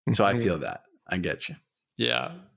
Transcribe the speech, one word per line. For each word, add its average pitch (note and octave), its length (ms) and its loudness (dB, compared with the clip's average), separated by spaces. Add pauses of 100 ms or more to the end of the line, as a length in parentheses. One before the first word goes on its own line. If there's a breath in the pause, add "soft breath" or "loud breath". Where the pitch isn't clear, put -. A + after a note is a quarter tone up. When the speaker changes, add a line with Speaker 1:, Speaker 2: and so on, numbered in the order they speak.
(140)
Speaker 1:
So A2 100 4
I A2 100 6
Speaker 2:
Mm-hmm. A#2+ 80 0
Speaker 1:
feel F2+ 180 2
that. - 240 -6 (220)
I F2+ 120 -2
get F2 320 -2
you. D#3 60 -12 (420)
Speaker 2:
Yeah. A#2+ 340 0 (260)